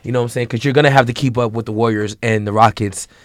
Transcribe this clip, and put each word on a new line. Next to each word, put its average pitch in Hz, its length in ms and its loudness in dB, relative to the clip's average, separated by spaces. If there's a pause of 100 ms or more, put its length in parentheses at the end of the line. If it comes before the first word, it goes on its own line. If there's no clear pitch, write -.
you 110 80 -6
know 127 80 0
what 120 60 0
I'm 117 40 -6
saying? 120 180 -4
'Cause 120 180 -4
you're 139 80 0
gonna 143 180 4
have 135 140 6
to 120 80 -4
keep 123 240 -2
up 117 160 -2
with 113 140 -6
the 117 60 -6
Warriors 107 480 -2
and 110 240 0
the 104 60 -4
Rockets, 107 560 2 (180)